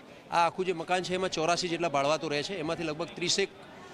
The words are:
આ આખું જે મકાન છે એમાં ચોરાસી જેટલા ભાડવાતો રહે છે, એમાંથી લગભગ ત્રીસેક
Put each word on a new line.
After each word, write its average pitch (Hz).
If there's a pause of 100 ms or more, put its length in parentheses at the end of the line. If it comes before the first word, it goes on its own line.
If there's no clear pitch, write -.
(300)
આ 170
આખું 180
જે 185
મકાન 175
છે 170
એમાં 185
ચોરાસી 170
જેટલા 165
ભાડવાતો 151
રહે 147
છે, 196
એમાંથી 165
લગભગ 156
ત્રીસેક 175 (460)